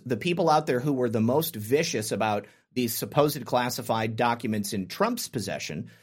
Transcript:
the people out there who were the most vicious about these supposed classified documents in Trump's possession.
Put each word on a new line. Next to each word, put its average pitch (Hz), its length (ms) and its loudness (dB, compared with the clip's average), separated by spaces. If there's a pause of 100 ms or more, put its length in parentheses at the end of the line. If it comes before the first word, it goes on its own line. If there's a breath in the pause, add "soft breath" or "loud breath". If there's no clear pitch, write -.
the 123 100 -2
people 175 320 0
out 156 200 4
there 131 100 2
who 143 140 0
were 123 180 2
the 113 100 0
most 120 360 2
vicious 120 560 0
about 104 340 0 (280 soft breath)
these 123 220 -2
supposed 143 480 2
classified 117 720 0
documents 117 560 0
in 98 140 -4
Trump's - 420 -2
possession. 92 640 -6 (120 soft breath)